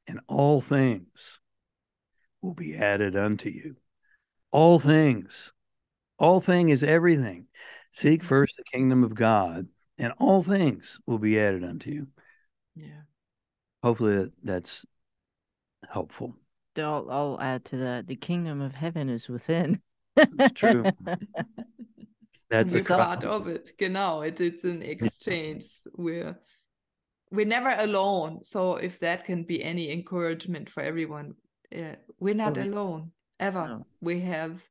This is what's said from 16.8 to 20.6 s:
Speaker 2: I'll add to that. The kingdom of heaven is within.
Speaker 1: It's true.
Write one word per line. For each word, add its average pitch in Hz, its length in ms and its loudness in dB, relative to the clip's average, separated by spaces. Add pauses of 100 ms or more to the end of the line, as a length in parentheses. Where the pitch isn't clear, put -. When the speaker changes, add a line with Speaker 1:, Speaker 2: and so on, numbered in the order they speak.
Speaker 2:
I'll 139 280 -4
add 127 260 -4
to 135 120 -10
that. 127 300 -6
The 135 80 -8
kingdom 165 440 -6
of 139 140 -6
heaven 151 340 -6
is 117 220 -6
within. 165 520 -2 (360)
Speaker 1:
It's 262 360 6
true. 233 360 4